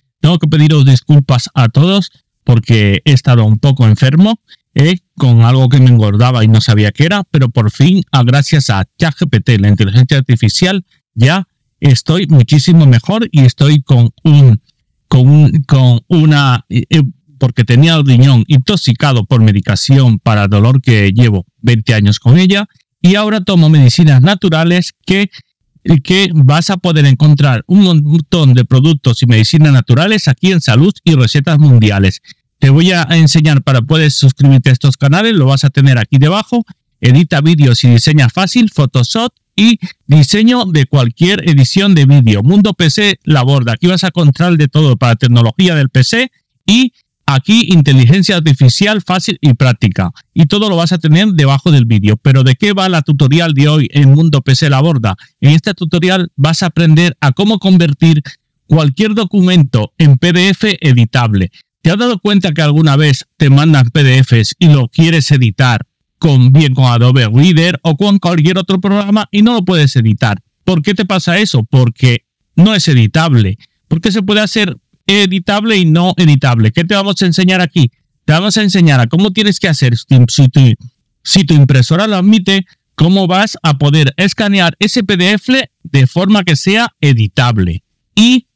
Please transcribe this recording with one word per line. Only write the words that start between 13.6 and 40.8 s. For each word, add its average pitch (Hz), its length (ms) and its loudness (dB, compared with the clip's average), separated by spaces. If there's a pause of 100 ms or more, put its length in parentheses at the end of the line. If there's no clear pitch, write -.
con 120 260 0 (140)
un... 139 380 4 (460)
Con 127 220 2
un, 151 340 2
con 127 460 0
una, 147 580 0
eh, - 220 -4
eh, 160 140 0 (340)
porque 123 280 -2
tenía 151 300 2
el 147 100 -2
riñón 127 420 2
intoxicado 131 800 -2
por 120 160 0
medicación 110 800 0
para 104 280 -2
dolor 110 340 0
que 104 300 0
llevo 104 340 0 (160)
veinte 117 320 -2
años 104 240 0
con 131 220 2
ella, 196 260 0 (360)
y 180 140 2
ahora 214 260 -2
tomo 175 260 0
medicinas 147 540 4
naturales 170 720 -2 (120)
que, 196 240 -2 (720)
que 190 320 -2
vas 151 360 0
a 190 80 -4
poder 156 280 0
encontrar 139 640 0
un 196 160 2
montón 156 720 0
de 123 100 2
productos 131 580 0
y 127 40 0
medicinas 127 480 2
naturales 151 560 0
aquí 160 240 -2
en 170 80 -2
Salud 135 320 0 (100)
y 165 120 0
Recetas 143 440 0
Mundiales. 107 600 2 (360)
Te 135 120 2
voy 170 240 2
a 170 180 -2
enseñar 156 500 2
para, - 200 -2
puedes 151 340 -2
suscribirte 135 540 2
a 131 40 2
estos 127 220 0
canales, 185 380 -2
lo 147 140 0
vas 139 180 -2
a 139 40 -2
tener 135 280 2
aquí 117 200 -2
debajo. 196 460 -2 (380)
Edita 143 400 0
vídeos 147 420 0
y 127 60 4
diseña 127 400 2
fácil, 202 440 -2
Photoshop 151 600 -4 (240)
y 220 200 2 (300)
diseño 214 560 2
de 156 220 -2